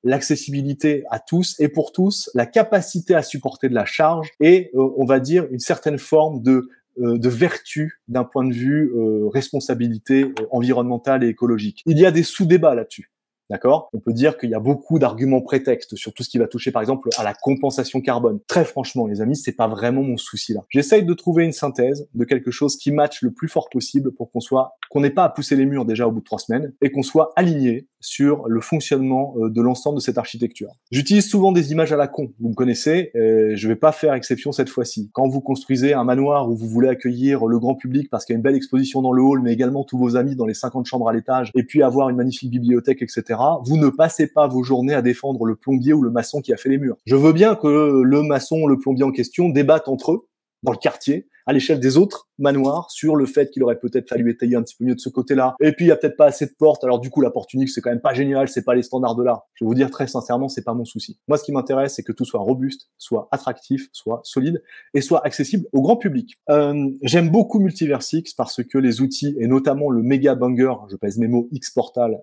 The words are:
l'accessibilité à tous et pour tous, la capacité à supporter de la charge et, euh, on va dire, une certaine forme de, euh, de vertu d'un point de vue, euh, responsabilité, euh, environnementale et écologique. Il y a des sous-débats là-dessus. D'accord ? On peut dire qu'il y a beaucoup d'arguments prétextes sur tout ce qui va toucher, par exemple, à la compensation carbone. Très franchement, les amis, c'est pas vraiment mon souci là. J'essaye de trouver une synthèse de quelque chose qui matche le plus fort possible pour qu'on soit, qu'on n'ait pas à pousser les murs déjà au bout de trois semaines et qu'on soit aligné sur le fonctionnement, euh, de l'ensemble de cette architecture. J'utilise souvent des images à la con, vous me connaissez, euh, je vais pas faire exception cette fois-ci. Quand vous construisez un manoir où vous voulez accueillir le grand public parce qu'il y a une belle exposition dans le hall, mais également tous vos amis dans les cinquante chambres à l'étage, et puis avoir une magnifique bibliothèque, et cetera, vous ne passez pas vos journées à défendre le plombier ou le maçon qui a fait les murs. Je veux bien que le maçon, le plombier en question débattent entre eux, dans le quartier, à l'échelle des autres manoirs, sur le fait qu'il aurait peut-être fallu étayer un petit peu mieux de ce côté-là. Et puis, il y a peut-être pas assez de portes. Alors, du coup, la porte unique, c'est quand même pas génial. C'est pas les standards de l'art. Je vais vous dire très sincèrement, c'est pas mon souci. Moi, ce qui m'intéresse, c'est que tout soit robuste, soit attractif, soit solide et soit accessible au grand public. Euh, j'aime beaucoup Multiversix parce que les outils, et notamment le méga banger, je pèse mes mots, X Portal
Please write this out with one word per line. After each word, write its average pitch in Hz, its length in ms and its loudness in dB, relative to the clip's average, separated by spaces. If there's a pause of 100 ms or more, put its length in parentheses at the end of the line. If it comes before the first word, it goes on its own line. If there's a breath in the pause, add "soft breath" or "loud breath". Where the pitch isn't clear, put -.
l'accessibilité 139 1040 -2
à 113 100 -6
tous - 400 -2
et 151 80 2
pour 147 240 -2
tous, 190 440 -2
la 123 100 2
capacité 190 720 0
à 151 80 2
supporter - 460 -6
de 123 40 -2
la 107 120 0
charge 156 440 0 (100)
et, 180 360 6
euh, 131 220 4
on 135 80 2
va 131 140 4
dire, 156 300 0
une 127 100 -8
certaine - 380 -2
forme 151 460 0
de, 127 260 4 (300 loud breath)
euh, 120 180 0
de 117 120 0
vertu 151 760 -4
d'un 120 160 -2
point 127 220 -2
de 127 80 0
vue, 135 420 0
euh, 107 320 0
responsabilité, 120 1000 0
euh, 131 80 -8 (180)
environnementale 120 720 0
et 120 40 2
écologique. 110 600 -2
Il 156 100 4
y 185 80 8
a 180 60 6
des 165 100 2
sous-débats 165 540 2
là-dessus. - 340 -8 (400)
D'accord ? 131 440 0
On 110 60 -8
peut 117 140 -2
dire 139 240 2
qu'il 120 120 -6
y 110 60 -2
a 107 40 -2
beaucoup 143 380 0
d'arguments 131 440 2
prétextes 131 540 -2
sur - 180 -12
tout 127 100 -10
ce - 60 -10
qui 120 100 -2
va 113 80 2
toucher, 123 240 -6
par 117 100 -2
exemple, 131 360 -2
à 113 60 -4
la 101 100 -2
compensation 135 680 -2
carbone. 120 460 0
Très 170 180 2
franchement, - 400 -6
les 104 160 -4
amis, 127 140 0
c'est - 200 -8
pas 113 120 0
vraiment 120 340 -2
mon 127 160 -2
souci - 360 -8
là. 101 160 -4
J'essaye 147 340 4
de 170 100 0
trouver 170 320 0
une 160 60 -2
synthèse 143 640 -2
de 120 120 -2
quelque 127 260 -2
chose 143 260 -2
qui 143 140 -2
matche 147 300 0
le 123 100 0
plus - 160 -8
fort - 220 -4
possible 131 440 -4
pour - 180 -12
qu'on 117 80 -6
soit, 131 340 -2 (160)
qu'on 143 120 -2
n'ait 143 80 2
pas 175 160 2
à 151 40 2
pousser - 260 -2
les 135 100 4
murs 139 200 -2
déjà 117 220 -2
au 110 40 2
bout 110 100 -6
de - 40 -20
trois 107 140 -8
semaines 135 420 -4
et 139 100 0
qu'on 139 120 -4
soit 156 320 2
aligné 143 520 0 (140)
sur 143 460 0
le 113 140 0
fonctionnement, 135 760 -2
euh, 113 120 0
de 113 120 0
l'ensemble 127 360 0
de 123 40 -4
cette 120 180 -2
architecture. 117 500 -8 (220)
J'utilise 190 360 2
souvent 196 240 4
des 160 200 2
images 156 200 0
à 151 60 2
la 139 100 2
con, 139 320 -8
vous 117 100 -2
me 110 40 -4
connaissez, 131 640 0
euh, 110 400 4
je 104 120 -4
vais 110 80 2
pas 156 160 4
faire 151 220 0
exception 127 380 -4
cette 135 180 -2
fois-ci. 110 420 -6
Quand 135 160 0
vous 135 140 -2
construisez 135 520 0
un 127 100 0
manoir 135 460 2
où 117 60 0
vous 113 120 -8
voulez 120 200 2
accueillir 127 600 0
le 117 100 2
grand 120 160 0
public 135 380 -4
parce 110 120 -4
qu'il 117 100 -4
y - 20 0
a - 20 -2
une 113 60 -4
belle 139 120 2
exposition 135 460 -2
dans 131 100 0
le 127 120 4
hall, 135 180 4
mais 120 120 0
également 127 300 -2
tous 127 140 -8
vos 123 200 0
amis 135 180 -2
dans 120 100 -4
les 110 80 -4
cinquante 127 320 -6
chambres 120 240 -2
à 113 40 0
l'étage, 120 420 -2
et 127 80 0
puis 147 180 0
avoir 135 280 2
une 127 60 -2
magnifique 123 360 -4
bibliothèque, 123 500 0
et 117 60 -4
cetera, 127 580 -2
vous 151 120 0
ne 147 120 4
passez 151 380 2
pas 147 200 2
vos 127 140 -2
journées 127 320 0
à 131 80 2
défendre 123 420 -2
le 113 120 0
plombier 135 380 0
ou 147 100 4
le 117 80 0
maçon 120 300 -4
qui 127 120 -2
a - 40 0
fait 135 120 -4
les 139 80 2
murs. 135 280 -4
Je 123 100 4
veux 151 180 6
bien 208 220 6
que 147 480 4
le 139 180 4
maçon, 151 460 -2
le 135 100 4
plombier 135 260 0
en 135 80 0
question 135 380 -2
débattent 147 380 4
entre 135 240 -2
eux, 220 160 -2 (340)
dans 120 100 -2
le 110 60 -4
quartier, - 500 -4 (200 soft breath)
à 131 60 0
l'échelle 135 260 2
des 131 160 0
autres 202 320 2 (120)
manoirs, 139 500 0
sur 156 260 0
le 135 120 2
fait 139 240 0
qu'il 131 100 -4
aurait 120 160 2
peut-être 123 320 -4
fallu 117 220 0
étayer 123 240 0
un 117 80 0
petit - 120 -12
peu - 80 -8
mieux 123 120 0
de - 40 -16
ce 131 100 -10
côté-là. 131 520 0
Et 151 120 4
puis, 170 120 -2
il 170 40 8
y - 20 8
a 147 40 6
peut-être - 220 -2
pas 151 80 8
assez 139 220 0
de - 100 -14
portes. 151 260 4
Alors, 123 160 0
du 127 120 -8
coup, 147 100 0
la 123 80 4
porte - 240 -8
unique, 131 160 -2
c'est 117 120 -8
quand 120 100 -2
même 120 100 -4
pas 135 140 0
génial. 135 320 0
C'est 123 160 -6
pas 123 100 0
les 123 80 4
standards 123 340 -2
de 120 60 -2
l'art. 120 320 0
Je - 100 -6
vais 113 40 0
vous 117 80 2
dire 135 160 2
très 135 160 -6
sincèrement, 131 420 -4
c'est 127 140 -10
pas 117 100 -6
mon 120 120 -6
souci. - 420 -14
Moi, 147 100 2
ce 147 60 -4
qui - 80 -10
m'intéresse, 135 460 -2
c'est 120 60 -12
que - 100 -10
tout 131 120 -4
soit 113 140 -6
robuste, 131 580 -4
soit - 340 -6
attractif, 135 600 -6
soit 117 320 -8
solide 151 400 -4 (320 loud breath)
et 139 60 2
soit 156 220 2
accessible 147 480 -4
au 135 120 2
grand 226 140 4
public. 143 360 -4 (160)
Euh, 147 400 2 (140)
j'aime 165 260 2
beaucoup 220 300 2
Multiversix 160 720 -2
parce 120 300 -6
que 135 160 -2
les 123 220 2
outils, 143 380 -2
et 117 60 -2
notamment 135 460 0
le 117 100 0
méga 135 320 2
banger, 123 400 0 (160)
je 98 60 -12
pèse 101 240 -6
mes 113 80 0
mots, 120 240 0
X 135 180 -10
Portal 117 540 -2